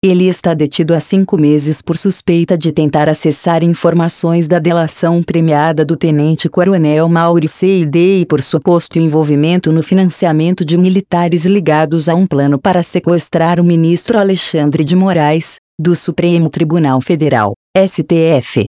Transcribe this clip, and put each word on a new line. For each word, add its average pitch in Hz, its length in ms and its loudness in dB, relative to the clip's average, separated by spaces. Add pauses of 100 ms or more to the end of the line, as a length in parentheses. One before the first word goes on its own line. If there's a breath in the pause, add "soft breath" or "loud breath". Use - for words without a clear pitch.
Ele 180 200 2
está 180 280 0
detido 156 420 -2
há 160 40 0
cinco 190 400 0
meses 151 420 0
por 165 160 -6
suspeita 175 600 0
de 156 140 -4
tentar 151 360 0
acessar 160 540 -2
informações 170 840 0
da 175 100 2
delação 170 640 0
premiada 160 640 0
do 156 120 -2
tenente-coronel 160 1120 0
Mauro 170 380 2
Seide 180 760 0
e 165 40 -2
por 143 160 -2
suposto 170 560 -2
envolvimento 156 720 0
no 160 100 2
financiamento 175 840 0
de 160 120 0
militares 175 680 0
ligados 160 640 0
a 165 80 0
um 185 100 2
plano 143 320 0
para 180 240 0
sequestrar 170 760 -2
o 175 40 2
ministro 170 540 0
Alexandre 165 640 0
de 156 140 0
Moraes, 165 580 0 (240)
do 165 160 0
Supremo 170 560 -2
Tribunal 151 500 0
Federal, 131 520 0 (200)
S 190 300 0
T 170 140 0
F. 160 480 0 (140)